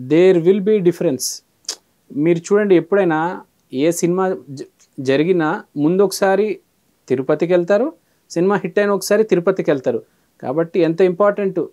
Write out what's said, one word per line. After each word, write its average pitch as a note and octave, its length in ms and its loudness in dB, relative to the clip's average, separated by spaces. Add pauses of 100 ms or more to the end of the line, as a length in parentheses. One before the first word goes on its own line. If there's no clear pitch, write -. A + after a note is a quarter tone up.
(120)
There F3+ 340 6
will G3+ 220 4
be A3 80 4 (120)
difference. E3+ 380 -2 (1000)
మీరు E3+ 220 2
చూడండి G3+ 360 2
ఎప్పుడైనా F3 360 0 (540)
ఏ C#3 180 0 (100)
సినిమా F3+ 240 0 (340)
జ-, - 100 -16 (420)
జరిగినా D#3 380 2 (360)
ముందు F#3 240 2
ఒకసారి G3 380 0 (640)
తిరుపతికి D3 480 -2
వెళ్తారు, G3+ 300 0 (440)
సినిమా F#3+ 340 0
హిట్ F3 160 -6
అయిన G#3 180 0
ఒకసారి G#3 320 0
తిరుపతికి F3 420 0
వెళ్తారు. B2+ 280 -2 (420)
కాబట్టి D#3+ 460 -4
ఎంత E3 120 0 (120)
ఇంపార్టెంట్ G3+ 480 0 (120)